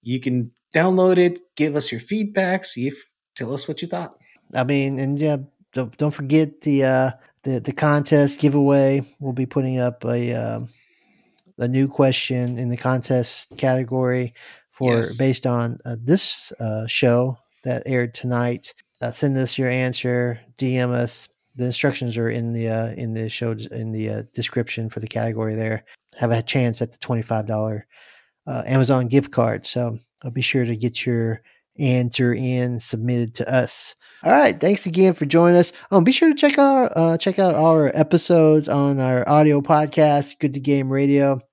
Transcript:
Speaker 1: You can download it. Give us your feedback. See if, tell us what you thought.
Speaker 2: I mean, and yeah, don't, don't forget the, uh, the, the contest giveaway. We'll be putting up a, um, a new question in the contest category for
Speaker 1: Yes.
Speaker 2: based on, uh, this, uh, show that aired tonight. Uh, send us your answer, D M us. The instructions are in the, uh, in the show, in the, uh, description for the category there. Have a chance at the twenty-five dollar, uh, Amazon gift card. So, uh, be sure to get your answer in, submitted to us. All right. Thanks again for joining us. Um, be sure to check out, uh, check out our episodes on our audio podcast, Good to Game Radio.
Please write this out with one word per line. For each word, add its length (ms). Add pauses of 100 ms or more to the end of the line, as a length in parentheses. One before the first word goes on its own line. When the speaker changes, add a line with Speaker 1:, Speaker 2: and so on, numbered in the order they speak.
Speaker 1:
You 180
can 300 (240)
download 420
it. 240 (160)
Give 200
us 160
your 80
feedback. 640
See 240
if, 200 (260)
tell 180
us 160
what 140
you 60
thought. 280 (380)
Speaker 2:
I 100
mean, 340
and 200
yeah, 200 (340)
don't, 240
don't 160
forget 500
the, 220
uh, 260 (320)
the, 180
the 120
contest 640
giveaway. 640 (180)
We'll 120
be 140
putting 320
up 260
a, 300
um, 340 (920)
a 80
new 220
question 720
in 100
the 80
contest 800
category 760 (360)
for 260
Speaker 1:
Yes. 200
Speaker 2:
based 300
on, 380
uh, 160
this, 600
uh, 260
show 520 (260)
that 220
aired 280
tonight. 600 (260)
Uh, 120
send 240
us 220
your 100
answer, 720 (180)
D 200
M 120
us. 380 (280)
The 100
instructions 500
are 140
in 220
the, 160
uh, 240
in 220
the 140
show, 240 (180)
in 220
the, 180
uh, 120 (120)
description 560
for 100
the 80
category 460
there. 300 (340)
Have 120
a 100
chance 400
at 120
the 60
twenty-five 480
dollar, 400 (600)
uh, 180
Amazon 440
gift 240
card. 340
So, 320 (240)
uh, 80
be 100
sure 240
to 120
get 280
your 380 (360)
answer 540
in, 480
submitted 540
to 200
us. 400 (280)
All 100
right. 260
Thanks 280
again 260
for 140
joining 320
us. 140 (180)
Um, 140
be 80
sure 180
to 40
check 240
out, 380
uh, 220
check 200
out 160
our 400
episodes 720
on 320
our 300
audio 320
podcast, 800
Good 160
to 60
Game 280
Radio. 500 (140)